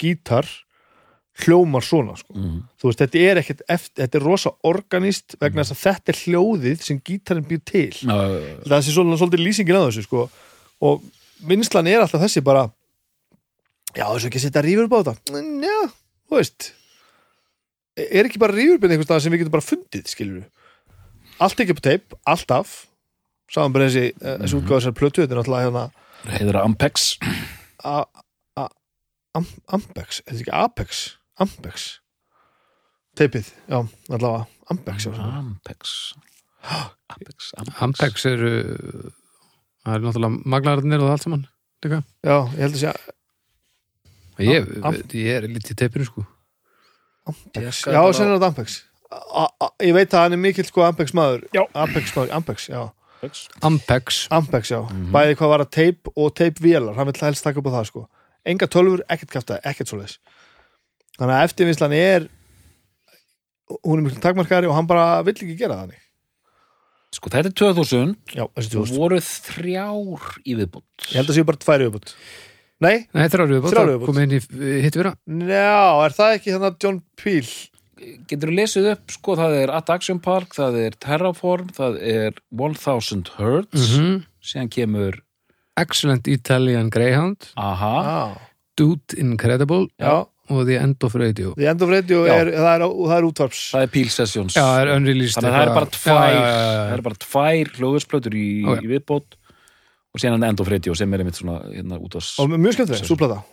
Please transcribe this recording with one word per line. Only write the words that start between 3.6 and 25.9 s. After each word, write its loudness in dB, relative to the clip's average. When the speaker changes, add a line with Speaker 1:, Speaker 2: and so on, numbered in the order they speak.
Speaker 1:
eft-, -4
þetta 0
er 0
rosa 2
organískt -2
vegna 0
Speaker 2:
Mhm. -4
Speaker 1:
þess -6
að -6
þetta 0
er -10
hljóðið 0
sem -4
gítarinn -6
býr -4
til. 0
Speaker 2:
Já, -4
já, 2
já, -4
já. -12
Speaker 1:
Það 4
sé 0
svona 4
svolítið 2
lýsingin 2
á 4
þessu, -4
sko. -2
Og 2
vinnslan 0
er 4
alltaf 0
þessi 0
bara, 4
"Já, -6
þessu -4
ekki -6
að -4
setja 0
rífur 2
upp -4
á 6
þetta?" -6
Já, -2
þú -2
veist. -2
Er 0
ekki -8
bara 4
rífurbyrði 4
einhvers 0
staðar 2
sem 0
við 2
getum -6
bara 0
fundið, -6
skilurðu? -10
Allt 2
ekki 0
upp -10
á 0
tape, 0
alltaf. -2
Saman 0
bara 4
þessi, 0
eh, -8
þessi -4
Speaker 2:
Mhm. -2
Speaker 1:
útgáfa 2
þessar -2
plötu, 0
þetta -2
er -2
náttúrulega -2
hérna -4